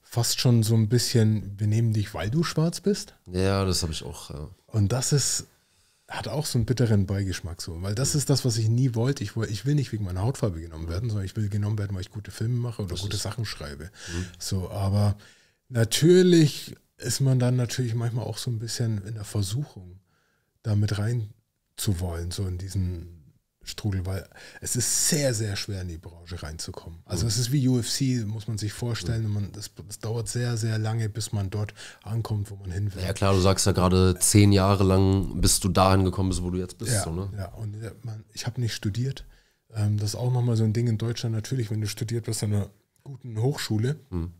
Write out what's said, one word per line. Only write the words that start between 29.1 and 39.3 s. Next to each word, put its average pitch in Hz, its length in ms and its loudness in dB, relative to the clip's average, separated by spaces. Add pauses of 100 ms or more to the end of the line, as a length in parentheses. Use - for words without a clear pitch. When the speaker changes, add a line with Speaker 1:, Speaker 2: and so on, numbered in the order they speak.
Speaker 2:
Mhm. 104 60 -2
Speaker 1:
Man, 101 200 -4
das, 101 180 -14 (160)
das 104 120 -14
dauert 113 280 -4
sehr, 120 300 -2
sehr 113 200 -2
lange, 110 320 -2
bis 104 220 -6
man 98 180 -2
dort 104 240 -4 (300)
ankommt, 104 480 -4
wo 98 40 -12
man 95 160 -10
hin 101 220 -2
will. 92 80 -6
Speaker 2:
Ja 87 120 -2
klar, 98 200 4
du 95 60 6
sagst 92 260 4
ja 98 60 4
gerade, 92 480 6
zehn 104 320 8
Jahre 98 320 6
lang, 95 580 4
bis - 180 4
du 98 100 0
dahin 95 340 6
gekommen 92 260 2
bist, 87 140 -2
wo 90 60 -2
du 90 100 -2
jetzt 90 180 -8
bist, 113 140 -4
Speaker 1:
Ja, 101 120 0
Speaker 2:
so, 82 80 -4
ne? 95 260 -6
Speaker 1:
ja, 98 160 -8
und, 107 280 -10
ja, 110 100 -10 (100)
man, 110 220 -12 (100)
ich - 120 -10
hab - 120 -4
nicht 120 160 -2
studiert. 120 520 -4 (480)